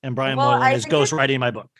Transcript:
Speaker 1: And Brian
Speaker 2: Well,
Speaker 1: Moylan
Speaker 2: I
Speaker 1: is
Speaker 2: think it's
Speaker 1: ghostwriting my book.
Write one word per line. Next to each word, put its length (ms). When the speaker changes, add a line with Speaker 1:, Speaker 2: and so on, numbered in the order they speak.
Speaker 1:
And 100
Brian 240
Speaker 2:
Well, 140
Speaker 1:
Moylan 100
Speaker 2:
I 120
Speaker 1:
is 100
Speaker 2:
think 100
it's 180
Speaker 1:
ghostwriting 280
my 100
book. 300